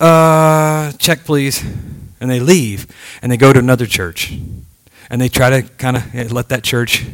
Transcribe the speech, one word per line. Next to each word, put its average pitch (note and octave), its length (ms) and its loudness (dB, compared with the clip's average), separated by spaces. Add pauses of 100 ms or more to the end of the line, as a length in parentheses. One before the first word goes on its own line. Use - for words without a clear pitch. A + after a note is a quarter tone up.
uh, D#3 920 4
check - 340 -2
please, C#3 360 -2 (560)
and B2+ 120 -6
they B2 100 0
leave B2+ 460 0 (340)
and B2 100 -4
they B2 60 0
go C3+ 160 6
to C3 60 6
another B2 260 2
church. - 480 -6 (760)
And B2 100 -4
they B2+ 80 0
try B2+ 220 2
to C3 120 2
kinda B2 400 -6 (280)
let A#2+ 180 -6
that B2 160 -6
church A#2+ 500 -2